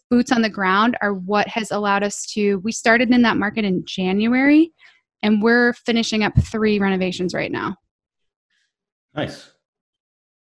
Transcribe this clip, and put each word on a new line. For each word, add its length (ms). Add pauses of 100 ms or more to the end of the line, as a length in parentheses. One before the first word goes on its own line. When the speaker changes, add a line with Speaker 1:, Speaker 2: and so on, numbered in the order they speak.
(120)
Speaker 1:
boots 200
on 120
the 80
ground 500
are 140
what 320
has 240
allowed 320
us 240
to, 320
we 120
started 400
in 120
that 140
market 280
in 220
January, 840 (520)
and 180
we're 320
finishing 500
up 160
three 380
renovations 560
right 180
now. 240 (1400)
Speaker 2:
Nice. 340 (960)